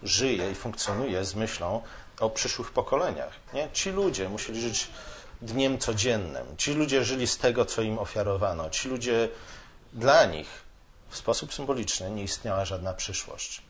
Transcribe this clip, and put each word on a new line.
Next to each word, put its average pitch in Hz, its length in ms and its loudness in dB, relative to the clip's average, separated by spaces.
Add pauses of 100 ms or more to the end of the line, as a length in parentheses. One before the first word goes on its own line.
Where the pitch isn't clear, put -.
żyje 98 480 2
i 98 40 -4
funkcjonuje 104 680 -2
z 92 100 -4
myślą 107 460 -2 (380)
o 110 100 4
przyszłych - 420 -4
pokoleniach. 113 600 0 (200)
Nie? 143 200 -2
Ci - 180 -2
ludzie 170 380 0
musieli 110 320 -4
żyć 117 280 -2 (520)
dniem 127 380 2
codziennym. 98 800 0
Ci - 160 0
ludzie 139 300 4
żyli 123 240 0
z - 100 0
tego, 123 280 4
co - 160 -2
im 110 180 0
ofiarowano. 98 680 0
Ci 131 200 -2
ludzie, 117 400 2 (640)
dla 135 320 8
nich 78 220 -4 (600)
w - 80 -10
sposób 139 360 0
symboliczny 117 580 -2
nie 104 120 -4
istniała 98 420 -2
żadna 92 280 -4
przyszłość. - 760 -6